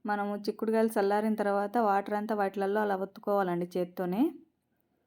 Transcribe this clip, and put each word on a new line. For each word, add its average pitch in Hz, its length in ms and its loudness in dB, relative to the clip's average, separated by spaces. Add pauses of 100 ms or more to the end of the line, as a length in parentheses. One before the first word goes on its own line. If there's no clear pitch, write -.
మనము 202 320 -2
చిక్కుడుకాయలు 220 540 0
చల్లారిన 214 440 2
తర్వాత 202 440 0
వాటర్ 202 360 2
అంతా 214 200 -2
వాటిలల్లో 196 460 0
అలా 208 160 0
ఒత్తుకోవాలండి 190 680 0
చేత్తోనే. 180 560 -2 (840)